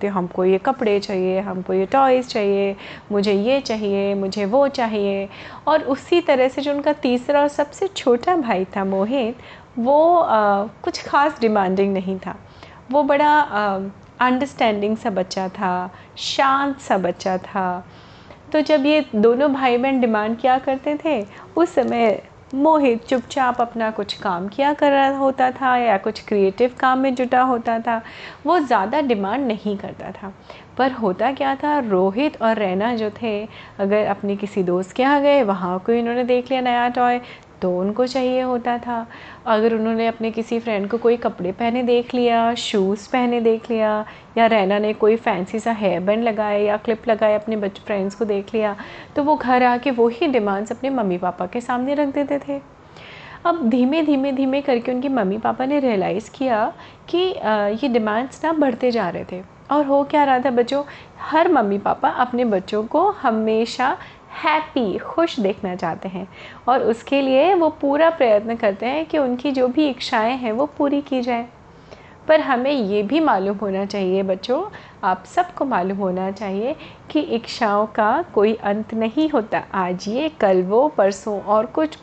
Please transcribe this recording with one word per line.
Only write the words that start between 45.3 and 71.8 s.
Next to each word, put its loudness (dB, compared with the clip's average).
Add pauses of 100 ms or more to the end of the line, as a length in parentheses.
सा -2
हेयर 0
बैंड 0
लगाया 0
या 2
क्लिप -4
लगाया, 2
अपने -4
बच-, -4
फ्रेंड्स -4
को -2
देख -4
लिया, -2 (400)
तो 0
वो 4
घर 2
आके 2
वही 2
डिमांड्स 0
अपने -4
मम्मी 0
पापा -4
के -6
सामने -2
रख 0
देते -2
थे। -8 (840)
अब 2
धीमे, 2
धीमे, 2
धीमे 0
करके 0
उनके -2
मम्मी 0
पापा -2
ने 0
रियलाइज़ -2
किया 0 (360)
कि, 0
अ, -4
ये 0
डिमांड्स -2
ना 2
बढ़ते 2
जा 0
रहे -8
थे। -10 (300)
और 4
हो 4
क्या 2
रहा 4
था 0
बच्चों, 0 (360)
हर 2
मम्मी 2
पापा 0
अपने 0
बच्चों -2
को 2
हमेशा 0 (460)
हैप्पी, 0
खुश -2
देखना -2
चाहते -6
हैं, -10 (400)
और 2
उसके 0
लिए 4
वो 4
पूरा 2
प्रयत्न 2
करते -2
हैं -2
कि -2
उनकी 0
जो 2
भी 2
इच्छाएं -2
हैं -4
वो 0
पूरी 0
की -2
जाए। -4 (840)